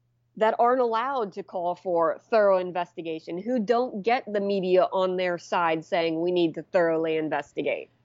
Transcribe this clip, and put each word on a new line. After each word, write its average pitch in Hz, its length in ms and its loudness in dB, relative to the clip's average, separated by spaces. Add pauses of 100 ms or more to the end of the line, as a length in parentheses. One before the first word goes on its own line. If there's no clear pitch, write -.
(380)
that 220 220 2
aren't 240 220 4
allowed 233 520 -2
to 202 100 -10
call 175 320 -4
for 170 440 0 (100)
thorough 202 300 6
investigation, 175 840 -6
who 240 180 -2
don't 226 440 -2
get 240 280 0
the 208 80 -2
media 185 540 2
on 185 240 0
their 180 200 -2
side 165 460 -2
saying, 165 380 -2
"We 175 100 0
need 175 240 2
to 165 80 -10
thoroughly 165 540 0
investigate." 143 720 -4 (160)